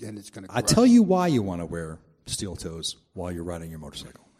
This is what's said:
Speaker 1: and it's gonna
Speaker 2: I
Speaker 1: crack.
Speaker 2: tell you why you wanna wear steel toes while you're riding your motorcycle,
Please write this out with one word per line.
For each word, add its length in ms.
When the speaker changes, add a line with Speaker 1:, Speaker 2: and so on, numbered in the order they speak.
Speaker 1:
and 140
it's 120
gonna 200
Speaker 2:
I 120
Speaker 1:
crack. 40
Speaker 2:
tell 200
you 180
why 240
you 120
wanna 260
wear 340
steel 300
toes 400
while 180
you're 140
riding 260
your 80
motorcycle, 480